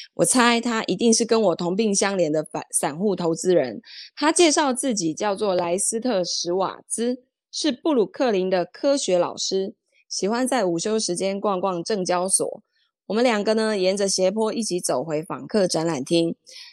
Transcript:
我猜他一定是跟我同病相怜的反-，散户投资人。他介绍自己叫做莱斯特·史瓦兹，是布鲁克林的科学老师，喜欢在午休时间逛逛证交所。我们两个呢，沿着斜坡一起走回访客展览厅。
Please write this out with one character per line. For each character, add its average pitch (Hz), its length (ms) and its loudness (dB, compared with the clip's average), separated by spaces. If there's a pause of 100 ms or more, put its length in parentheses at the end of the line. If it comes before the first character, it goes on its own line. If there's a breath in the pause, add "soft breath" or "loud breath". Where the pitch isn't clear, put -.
(160 loud breath)
我 - 80 2
猜 233 360 4
他 226 240 -2
一 185 100 -2
定 226 200 4
是 240 100 2
跟 226 160 2
我 190 160 2
同 175 180 -2
病 208 200 2
相 196 200 2
怜 170 160 2
的 156 140 0
反-， 156 260 -8
散 156 280 -2
户 196 180 0
投 165 180 0
资 180 200 2
人。 127 260 2 (340 loud breath)
他 294 160 2
介 330 200 6
绍 285 240 2
自 254 200 -2
己 165 200 -2
叫 208 200 -2
做 196 200 0
莱 175 240 0
斯 220 200 -2
特· 226 260 0
史 - 280 -4
瓦 175 340 -2
兹， 247 360 -4 (280)
是 - 220 -2
布 302 220 0
鲁 226 100 4
克 254 260 -2
林 185 200 0
的 180 160 0
科 - 280 0
学 185 220 0
老 165 180 2
师， 190 400 -4 (320)
喜 - 220 -4
欢 233 180 0
在 247 200 0
午 170 120 0
休 214 200 -2
时 175 180 -2
间 196 240 -4
逛 196 180 0
逛 180 240 -2
证 190 220 -2
交 180 240 0
所。 - 340 -2 (440)
我 190 80 -6
们 233 100 2
两 220 180 2
个 220 120 2
呢， 220 240 0
沿 185 180 2
着 196 100 0
斜 190 240 2
坡 220 220 -2
一 233 100 -4
起 180 160 -4
走 143 240 -2
回 156 200 -4
访 139 240 -10
客 190 200 0
展 165 200 0
览 147 180 -2
厅。 170 320 0 (360 loud breath)